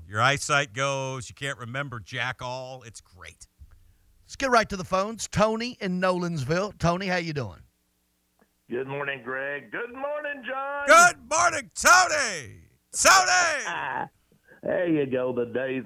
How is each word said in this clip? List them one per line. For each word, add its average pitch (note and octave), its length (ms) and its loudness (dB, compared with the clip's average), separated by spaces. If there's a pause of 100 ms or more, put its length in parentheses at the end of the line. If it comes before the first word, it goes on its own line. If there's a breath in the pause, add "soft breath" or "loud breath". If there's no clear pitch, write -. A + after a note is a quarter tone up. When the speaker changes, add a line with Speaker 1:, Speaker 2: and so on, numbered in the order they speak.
Speaker 1:
your G#2 140 0
eyesight C#3+ 500 2
goes. C3+ 560 -4
You - 80 -16
can't C#3 220 -8
remember B2 420 -8
jack B2 420 -6
all. B2+ 420 -10
It's - 180 -20
great. - 460 -20 (760)
Speaker 2:
Let's - 140 -20
get C4+ 120 -2
right A3+ 200 6
to G3+ 80 -6
the F3+ 80 -8
phones. G3 420 -2
Tony A3 540 0
in F3+ 180 -2
Nolensville. F3+ 760 -2
Tony, F3 300 0
how F3+ 100 0
you E3+ 160 -4
doing? A2+ 260 -6 (1080)
Speaker 3:
Good B2+ 180 -6
morning, C#3 380 -6
Greg. C3 460 -8
Good A#3+ 220 -10
morning, C#4+ 540 -8
John. C#4 400 -6
Speaker 1:
Good F4 300 8 (120)
morning, D#4 460 0
Tony. C4+ 840 2 (320)
Tony! C#4 1200 2
Speaker 3:
<laughs> - 500 -20
There F3 240 -2
you D3+ 200 2
go. B2+ 260 -2
The A#2+ 120 -2
day's B2+ 400 -4